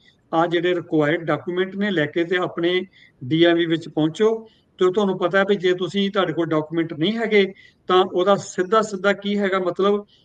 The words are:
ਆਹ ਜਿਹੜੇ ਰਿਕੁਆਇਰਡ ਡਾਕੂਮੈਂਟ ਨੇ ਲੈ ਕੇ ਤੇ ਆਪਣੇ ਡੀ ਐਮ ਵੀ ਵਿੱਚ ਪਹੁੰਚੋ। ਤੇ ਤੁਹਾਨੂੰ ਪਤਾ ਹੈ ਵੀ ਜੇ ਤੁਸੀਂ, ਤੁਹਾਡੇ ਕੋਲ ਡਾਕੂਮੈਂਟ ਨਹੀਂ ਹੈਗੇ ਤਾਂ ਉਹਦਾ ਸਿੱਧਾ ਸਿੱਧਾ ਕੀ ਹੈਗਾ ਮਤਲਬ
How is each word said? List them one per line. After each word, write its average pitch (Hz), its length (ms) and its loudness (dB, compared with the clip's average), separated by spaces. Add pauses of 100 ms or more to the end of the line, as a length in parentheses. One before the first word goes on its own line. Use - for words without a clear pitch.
(340)
ਆਹ 165 120 4
ਜਿਹੜੇ 175 280 0
ਰਿਕੁਆਇਰਡ 165 500 0
ਡਾਕੂਮੈਂਟ 175 520 -4
ਨੇ 202 140 -2
ਲੈ 156 160 0
ਕੇ 170 180 -2
ਤੇ 175 120 -2
ਆਪਣੇ 180 460 -2 (420)
ਡੀ 160 200 2
ਐਮ 170 120 4
ਵੀ 170 100 0
ਵਿੱਚ 165 220 -4
ਪਹੁੰਚੋ। 214 600 0 (300)
ਤੇ 185 140 2
ਤੁਹਾਨੂੰ 190 260 0
ਪਤਾ 185 200 2
ਹੈ 196 100 4
ਵੀ 202 80 4
ਜੇ 180 180 2
ਤੁਸੀਂ, 190 360 -2
ਤੁਹਾਡੇ 185 220 0
ਕੋਲ 165 140 -2
ਡਾਕੂਮੈਂਟ 156 460 -2
ਨਹੀਂ 160 200 -2
ਹੈਗੇ 208 420 2 (320)
ਤਾਂ 185 180 4
ਉਹਦਾ 196 320 2
ਸਿੱਧਾ 185 460 0
ਸਿੱਧਾ 202 300 -2
ਕੀ 202 260 -2
ਹੈਗਾ 190 200 0
ਮਤਲਬ 190 480 0 (180)